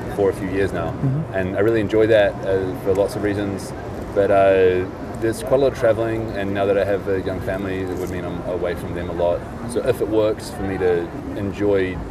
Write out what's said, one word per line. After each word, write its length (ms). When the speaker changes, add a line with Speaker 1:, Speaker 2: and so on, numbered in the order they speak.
Speaker 1:
for 140
a 40
few 140
years 240
now. 180
Speaker 2:
Mm-hmm. 440
Speaker 1:
And 220
I 40
really 200
enjoy 280
that, 260
uh, 360
for 140
lots 200
of 80
reasons. 500
But, 160
uh, 520
there's 240
quite 160
a 20
lot 100
of 60
traveling, 540
and 200
now 140
that 100
I 80
have 220
a 140
young 220
family, 400
it 160
would 120
mean 140
I'm 260
away 240
from 220
them 120
a 40
lot. 260
So 160
if 140
it 80
works 420
for 140
me 140
to 280
enjoy 600